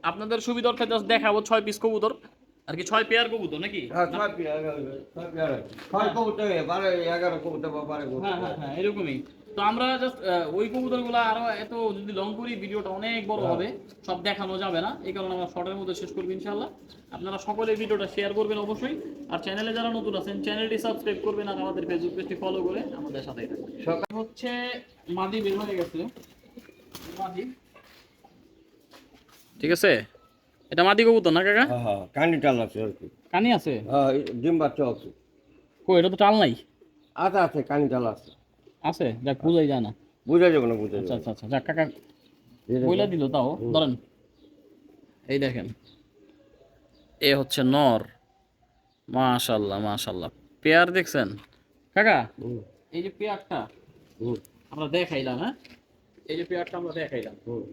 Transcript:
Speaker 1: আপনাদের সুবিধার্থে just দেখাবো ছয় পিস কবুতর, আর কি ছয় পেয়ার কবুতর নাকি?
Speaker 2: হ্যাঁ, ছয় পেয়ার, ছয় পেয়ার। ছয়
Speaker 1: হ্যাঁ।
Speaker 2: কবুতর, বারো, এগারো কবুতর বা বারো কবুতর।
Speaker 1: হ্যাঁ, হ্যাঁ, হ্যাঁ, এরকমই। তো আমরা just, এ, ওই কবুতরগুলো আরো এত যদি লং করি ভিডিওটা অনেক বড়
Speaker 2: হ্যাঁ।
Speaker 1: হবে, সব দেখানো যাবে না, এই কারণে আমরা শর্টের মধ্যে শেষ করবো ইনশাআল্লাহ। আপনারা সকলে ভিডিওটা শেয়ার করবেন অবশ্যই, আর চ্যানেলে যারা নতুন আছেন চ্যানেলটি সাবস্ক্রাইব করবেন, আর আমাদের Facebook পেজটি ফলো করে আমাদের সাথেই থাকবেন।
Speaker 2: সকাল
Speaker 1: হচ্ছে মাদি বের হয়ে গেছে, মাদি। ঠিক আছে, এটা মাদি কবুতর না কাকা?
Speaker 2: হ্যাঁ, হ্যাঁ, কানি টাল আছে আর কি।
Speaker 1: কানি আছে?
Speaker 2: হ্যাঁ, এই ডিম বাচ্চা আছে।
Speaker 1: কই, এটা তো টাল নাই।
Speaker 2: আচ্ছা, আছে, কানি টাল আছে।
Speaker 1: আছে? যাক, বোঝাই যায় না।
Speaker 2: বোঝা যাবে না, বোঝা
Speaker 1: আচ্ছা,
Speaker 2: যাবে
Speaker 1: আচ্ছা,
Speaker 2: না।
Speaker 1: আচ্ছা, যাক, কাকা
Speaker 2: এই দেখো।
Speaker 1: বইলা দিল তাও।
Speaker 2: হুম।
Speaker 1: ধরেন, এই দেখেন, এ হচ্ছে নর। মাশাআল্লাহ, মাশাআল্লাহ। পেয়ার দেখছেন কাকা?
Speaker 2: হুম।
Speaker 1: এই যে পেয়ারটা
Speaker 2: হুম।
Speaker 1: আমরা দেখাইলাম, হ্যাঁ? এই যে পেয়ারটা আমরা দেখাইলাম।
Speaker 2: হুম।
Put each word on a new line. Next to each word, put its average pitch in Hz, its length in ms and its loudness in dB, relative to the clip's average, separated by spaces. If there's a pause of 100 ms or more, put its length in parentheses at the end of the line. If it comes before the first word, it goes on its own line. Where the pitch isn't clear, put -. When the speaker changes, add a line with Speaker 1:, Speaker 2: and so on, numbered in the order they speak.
Speaker 1:
আপনাদের 214 380 -4
সুবিধার্থে 240 440 0
just 214 220 0
দেখাবো 214 340 4
ছয় 220 180 2
পিস 202 180 -4
কবুতর, 220 280 2 (560)
আর 143 100 -8
কি 180 120 -6
ছয় 220 200 4
পেয়ার 233 240 4
কবুতর 160 320 -6
নাকি? 202 160 -6 (120)
Speaker 2:
হ্যাঁ, 175 200 2
ছয় 202 240 -2
পেয়ার, 156 220 -4 (560)
ছয় 170 180 -10
পেয়ার। 160 180 -2 (400)
ছয় 196 80 0
Speaker 1:
হ্যাঁ। 214 160 2
Speaker 2:
কবুতর, 214 320 0 (240)
বারো, 190 160 0 (280)
এগারো 175 300 0
কবুতর 156 300 -6
বা 151 60 -4 (100)
বারো 147 180 -6
কবুতর। 131 160 -6
Speaker 1:
হ্যাঁ, 180 160 -2
হ্যাঁ, - 180 -6
হ্যাঁ, 139 200 -8
এরকমই। 190 400 -2 (360)
তো 202 140 -4
আমরা 240 180 0 (160)
just, 254 160 -4 (120)
এ, - 20 4 (240)
ওই 214 160 2
কবুতরগুলো 247 440 -2 (140)
আরো 233 120 -2 (200)
এত 214 100 -12 (240)
যদি 202 220 -10
লং 196 80 -2 (120)
করি 240 120 -8 (120)
ভিডিওটা 196 260 -6
অনেক 220 300 -4 (120)
বড় 214 100 -2
Speaker 2:
হ্যাঁ। 170 120 0
Speaker 1:
হবে, 180 140 -2 (400)
সব 180 100 -4 (100)
দেখানো 190 260 -4 (100)
যাবে 175 220 -2
না, 233 60 -4 (160)
এই 185 80 -6
কারণে 190 200 -4
আমরা 180 180 -4
শর্টের 185 260 -6
মধ্যে 185 220 -4
শেষ 175 140 -10
করবো 185 220 -6
ইনশাআল্লাহ। 208 320 -6 (420)
আপনারা 190 260 -8
সকলে 214 340 -2 (100)
ভিডিওটা 202 340 0
শেয়ার 202 180 -2
করবেন 214 240 0
অবশ্যই, 214 380 -4 (380)
আর 170 120 -4
চ্যানেলে 214 320 -4
যারা 233 120 -2
নতুন 214 300 -2
আছেন 202 160 -6 (100)
চ্যানেলটি 220 400 -2
সাবস্ক্রাইব 208 320 -2 (100)
করবেন, 202 200 -2
আর 190 180 -6
আমাদের 180 240 -4
Facebook 175 260 -2
পেজটি 185 200 -6
ফলো 190 320 -2
করে 190 140 -2 (180)
আমাদের 139 280 -8
সাথেই 120 200 -8
থাকবেন। - 240 -10 (160)
Speaker 2:
সকাল 175 320 -2
Speaker 1:
হচ্ছে 226 300 -8 (680)
মাদি 196 240 -2
বের 196 180 0
হয়ে 202 200 -4
গেছে, 170 200 -4 (1200)
মাদি। 185 240 -6 (2250)
ঠিক 151 180 2
আছে, 190 140 6 (800)
এটা 170 120 4
মাদি 208 240 8
কবুতর 208 300 8
না 180 100 6
কাকা? 214 180 6
Speaker 2:
হ্যাঁ, 123 200 -2
হ্যাঁ, 101 180 0 (120)
কানি 160 280 4
টাল 135 220 6
আছে 101 200 -8
আর 104 140 -4
কি। - 80 -16 (240)
Speaker 1:
কানি 208 260 4
আছে? 147 160 0 (180)
Speaker 2:
হ্যাঁ, 139 240 4
এই 147 60 2 (200)
ডিম 165 200 4
বাচ্চা 147 220 0 (100)
আছে। - 160 -10 (760)
Speaker 1:
কই, 190 140 6
এটা 175 140 6
তো 190 100 -6
টাল 208 200 8
নাই। 123 100 4 (600)
Speaker 2:
আচ্ছা, 185 320 2
আছে, 151 120 -2 (100)
কানি 143 240 2
টাল 123 140 0
আছে। - 220 -6 (600)
Speaker 1:
আছে? 160 180 0 (180)
যাক, 135 200 0
বোঝাই 165 260 6
যায় 127 140 2
না। 104 60 -6 (360)
Speaker 2:
বোঝা 175 260 8
যাবে 131 140 4
না, 117 80 2
বোঝা 104 220 -4
Speaker 1:
আচ্ছা, 95 180 -2
Speaker 2:
যাবে 123 140 -6
Speaker 1:
আচ্ছা, - 0 -
Speaker 2:
না। 107 40 -4
Speaker 1:
আচ্ছা, 110 200 -10
যাক, 131 140 0
কাকা 160 160 0
Speaker 2:
এই - 920 -8
দেখো। 127 120 2
Speaker 1:
বইলা 185 260 4
দিল 156 100 0 (120)
তাও। 131 200 2
Speaker 2:
হুম। 117 180 -4
Speaker 1:
ধরেন, 156 180 4 (1400)
এই 139 120 0
দেখেন, 123 280 -2 (1500)
এ 147 140 6
হচ্ছে 139 280 0
নর। 127 380 6 (1080)
মাশাআল্লাহ, 120 680 2 (100)
মাশাআল্লাহ। 104 420 -4 (320)
পেয়ার 165 260 6 (100)
দেখছেন 147 300 0 (680)
কাকা? 202 240 6 (240)
Speaker 2:
হুম। 120 160 -6 (320)
Speaker 1:
এই 165 120 -6
যে 196 60 -6 (100)
পেয়ারটা 196 400 -6 (600)
Speaker 2:
হুম। 117 140 -2 (360)
Speaker 1:
আমরা 151 160 -6
দেখাইলাম, 135 500 -2
হ্যাঁ? 208 160 -4 (760)
এই 156 80 -4
যে 170 120 -4
পেয়ারটা 175 280 -4
আমরা 170 160 -6
দেখাইলাম। 135 420 -6 (120)
Speaker 2:
হুম। 120 260 -6